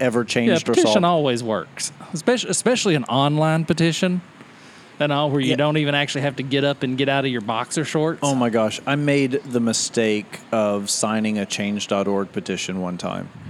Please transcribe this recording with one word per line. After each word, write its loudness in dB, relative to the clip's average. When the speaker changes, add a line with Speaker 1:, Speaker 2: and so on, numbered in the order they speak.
Speaker 1:
ever 2
changed 2
Speaker 2:
Yeah, 0
Speaker 1:
or 4
Speaker 2:
petition 6
Speaker 1:
solved? 4
Speaker 2:
always 2
works, -6
especially, 0
especially 2
an -2
online 2
petition 0
and 0
all, 2
where 2
you 2
Speaker 1:
Yeah. 2
Speaker 2:
don't 2
even 0
actually 0
have -2
to -6
get 0
up 0
and -2
get 2
out 2
of 0
your -2
boxer -4
shorts. -2
Speaker 1:
Oh 2
my 2
gosh, 0
I 0
made 2
the 0
mistake 0
of 0
signing -2
a -2
change -4
dot 0
org -2
petition -6
one -4
time. -8